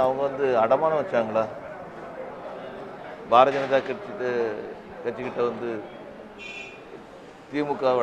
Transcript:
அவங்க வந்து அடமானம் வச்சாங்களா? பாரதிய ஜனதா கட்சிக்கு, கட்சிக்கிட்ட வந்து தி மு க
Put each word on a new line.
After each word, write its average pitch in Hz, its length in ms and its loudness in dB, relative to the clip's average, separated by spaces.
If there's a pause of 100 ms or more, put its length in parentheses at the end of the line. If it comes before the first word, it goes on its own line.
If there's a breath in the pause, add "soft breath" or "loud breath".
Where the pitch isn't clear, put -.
அவங்க 131 260 4
வந்து 139 180 0 (180)
அடமானம் 147 380 6
வச்சாங்களா? 110 420 2 (1900)
பாரதிய 131 260 8
ஜனதா 135 300 4
கட்சிக்கு, 123 420 -4 (760)
கட்சிக்கிட்ட 120 440 -2
வந்து 117 220 -4 (1800)
தி 143 200 -2
மு 139 120 0
க 131 220 6